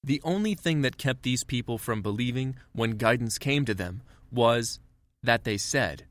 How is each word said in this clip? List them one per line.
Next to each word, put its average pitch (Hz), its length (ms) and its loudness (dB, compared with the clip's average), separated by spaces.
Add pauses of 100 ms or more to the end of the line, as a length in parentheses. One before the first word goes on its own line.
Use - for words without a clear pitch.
The 139 200 -2
only 202 300 0
thing 156 280 0
that 131 180 0
kept 127 240 -2
these 127 200 0
people 120 360 -4
from 107 240 -2
believing 123 520 -2 (180)
when 113 180 0
guidance 113 480 2
came 143 260 2
to 110 80 0
them 92 300 -6 (260)
was 117 500 2 (440)
that 117 220 2
they 107 120 0
said 104 540 -2